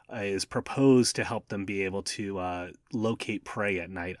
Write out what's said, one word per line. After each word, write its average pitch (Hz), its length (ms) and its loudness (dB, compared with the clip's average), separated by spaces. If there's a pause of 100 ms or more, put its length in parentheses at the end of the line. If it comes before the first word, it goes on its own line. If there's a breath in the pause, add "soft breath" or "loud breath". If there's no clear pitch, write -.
(120)
uh, - 60 -10
is 98 260 -2
proposed 127 720 6
to 113 80 -2
help 110 240 -6
them 101 160 -4
be 98 180 -2
able 95 220 -2
to, 98 340 -6
uh, 87 320 -6 (220)
locate 110 520 -2
prey 101 360 -2
at 85 100 -10
night. 92 300 -8